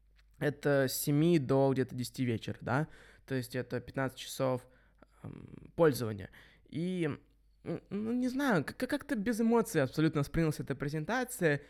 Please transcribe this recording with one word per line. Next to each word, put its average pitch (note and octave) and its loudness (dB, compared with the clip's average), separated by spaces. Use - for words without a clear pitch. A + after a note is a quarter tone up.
Это C#3+ 2
с - -6
семи D#3 4
до C3+ 4
где-то B2+ -2
десяти B2+ -4
вечера, A2+ -2
да? C3 0
То C3+ -4
есть B2 -4
это B2 -4
пятнадцать C3 -4
часов, C3 -2
эм, - -16
пользования. A#2+ 2
И, E3+ -2
м, - -8
ну, G#3+ -4
не B3 0
знаю, B3+ 2
к-, - -10
как-то C#4 -4
без A3 0
эмоций A3+ 4
абсолютно D3+ 2
воспринялась D#3 0
эта C3+ -6
презентация, D#3 0